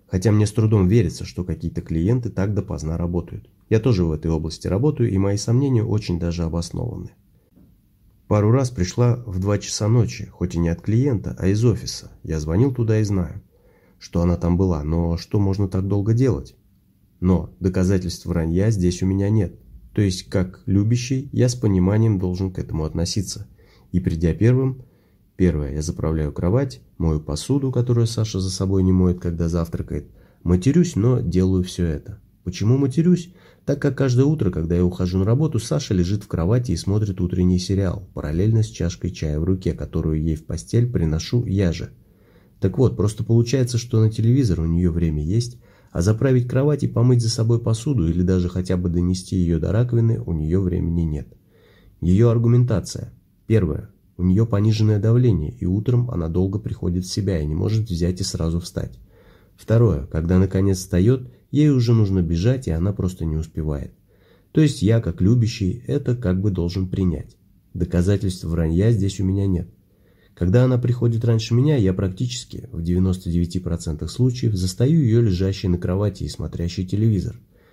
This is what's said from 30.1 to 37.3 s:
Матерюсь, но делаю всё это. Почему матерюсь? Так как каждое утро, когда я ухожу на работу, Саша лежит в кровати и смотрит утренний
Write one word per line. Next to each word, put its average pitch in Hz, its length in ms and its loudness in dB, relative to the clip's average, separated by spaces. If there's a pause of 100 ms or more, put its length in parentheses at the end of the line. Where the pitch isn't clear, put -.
Матерюсь, 131 540 2
но 120 240 2
делаю 92 420 2
всё 90 220 -4
это. - 360 -6 (240)
Почему 107 340 0
матерюсь? 165 540 2 (340)
Так 143 160 -2
как 135 160 0
каждое 131 260 4
утро, 147 260 0
когда 82 240 -2
я 90 100 4
ухожу 90 340 0
на 95 80 2
работу, 143 320 0
Саша 147 340 -4
лежит 92 320 0
в - 40 -20
кровати 107 440 0
и 85 40 -2
смотрит 98 440 -2
утренний 90 380 2